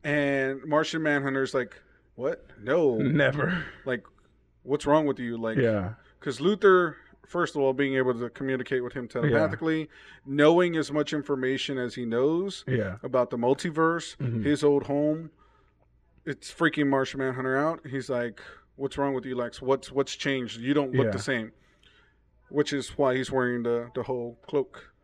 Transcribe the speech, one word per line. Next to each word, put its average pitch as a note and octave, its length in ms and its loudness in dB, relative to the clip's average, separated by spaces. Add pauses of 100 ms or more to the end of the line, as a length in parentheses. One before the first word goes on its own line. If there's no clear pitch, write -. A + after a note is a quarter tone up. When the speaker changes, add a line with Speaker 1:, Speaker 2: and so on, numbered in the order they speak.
Speaker 1:
And C#3 600 0
Martian D#3 380 0
Manhunter's C#3 500 0
like, B2 220 -2 (400)
"What? C#3 300 -4 (160)
No." C3 360 2
Speaker 2:
Never. C#3+ 680 2 (200)
Speaker 1:
Like, B2 180 -4 (600)
"What's C#3+ 220 -4
wrong D3+ 200 4
with C3+ 140 0
you?" A#2 180 -6
Like, A2+ 200 -2
Speaker 2:
Yeah. A2 380 0 (240)
Speaker 1:
'cause B2+ 200 -6
Luthor, F#3 560 4 (300)
first F3 300 -4
of C#3+ 60 0
all, C3+ 120 4
being C3+ 220 0
able B2+ 240 4
to A#2+ 100 -6
communicate B2+ 540 -4
with B2 100 -8
him B2+ 120 -8
Speaker 2:
Yeah. A#2+ 160 -4
Speaker 1:
telepathically, D3 680 0 (360)
knowing E3 520 4
as C#3+ 140 -2
much D3 220 -2
information C3+ 640 -2
as B2 180 -6
he B2 100 -6
knows D#3 600 0
Speaker 2:
Yeah. G#2 340 -2
Speaker 1:
about B2 300 0
the B2 60 -6
multiverse, D#3+ 800 0
Speaker 2:
Mm-hmm. A#2 260 -4
Speaker 1:
his D3 200 2
old C#3+ 200 4
home, D3+ 480 -2 (960)
it's - 280 -12
freaking D3+ 340 4
Martian C3+ 320 0
Manhunter C3 380 -2
out. D#3+ 300 -2
He's C3 220 -6
like, A#2+ 300 -4 (360)
"What's C#3 220 -6
wrong C#3 180 0
with B2+ 100 -4
you, B2+ 100 -6
Lex? A#2+ 260 -6
What's, C3 300 0
what's C3+ 240 -2
changed? B2 460 -4
You C3 120 0
don't C#3 200 0
look B2+ 140 4
Speaker 2:
Yeah. G#2+ 40 0
Speaker 1:
the G2 80 -2
same." A2+ 320 -2 (1000)
Which D3 240 0
is C3+ 220 -4
why C3 200 2
he's C3 160 -2
wearing B2 320 0
the, A#2+ 320 -2
the B2 80 -4
whole A#2+ 340 -6 (100)
cloak - 440 -4 (120)